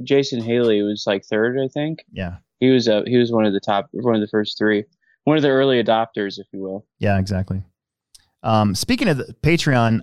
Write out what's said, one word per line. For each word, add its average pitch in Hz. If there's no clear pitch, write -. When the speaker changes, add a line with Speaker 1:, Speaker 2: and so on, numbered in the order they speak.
Speaker 1:
Jason 135
Haley 117
was, 104
like, 101
third, 117
I 135
think. 151
Speaker 2:
Yeah. 90
Speaker 1:
He 127
was, 123
uh, 107
he 123
was 120
one 110
of 104
the 98
top, 101
one 120
of 107
the 104
first 107
three, 107
one 151
of 147
the 143
early 131
adopters, 110
if 98
you 95
will. 95
Speaker 2:
Yeah, 101
exactly. 95
Um, 107
speaking 254
of 143
the -
Patreon, 127